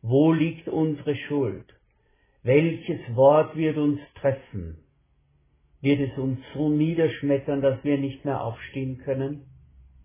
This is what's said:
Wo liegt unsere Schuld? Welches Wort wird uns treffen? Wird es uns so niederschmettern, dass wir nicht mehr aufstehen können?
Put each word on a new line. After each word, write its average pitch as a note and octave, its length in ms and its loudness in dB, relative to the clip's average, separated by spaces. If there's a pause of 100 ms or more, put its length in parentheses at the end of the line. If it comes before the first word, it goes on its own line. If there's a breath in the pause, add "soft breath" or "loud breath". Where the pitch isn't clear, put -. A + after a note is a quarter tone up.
Wo C#3 320 4
liegt D#3+ 340 -2
unsere D#3 480 -2
Schuld? B2 580 -6 (720)
Welches D#3 580 2 (140)
Wort D3 400 6
wird D#3 220 -2
uns D3 240 0 (140)
treffen? F2+ 640 -6 (1000)
Wird C#3 200 2
es C3 180 -6
uns C3 200 -4 (160)
so D3+ 140 -2
niederschmettern, D3+ 920 0
dass C3+ 240 0
wir C#3+ 140 0
nicht C#3 260 -6
mehr C3+ 180 -4
aufstehen C3 560 -8
können? C#3 480 -6 (580)